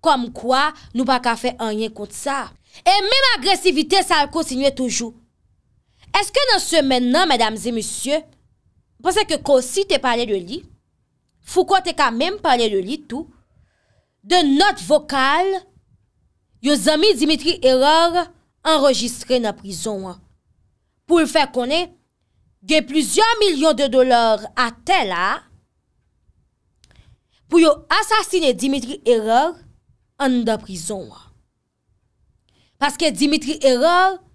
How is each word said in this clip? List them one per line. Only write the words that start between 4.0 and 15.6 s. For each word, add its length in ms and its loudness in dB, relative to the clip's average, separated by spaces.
sa 160 0
a 60 2
l 80 -16
kontinye 420 -2
toujou? 380 -4
Eske 360 0
nan 120 2
semèn 460 0
nan, 220 2
madam 260 0
e 160 -6
mesye, 480 -4
m 880 -20
panse 240 0
ke 100 -2
kosi 480 0
te 140 0
pale 260 -2
de 100 -2
li? 220 -10
Fouko 360 0
te 120 -6
ka 160 2
menm 320 -4
pale 260 2
de 140 -2
li 160 -8
tou. 300 -12
De 180 2
nòt 440 2
vokal 640 0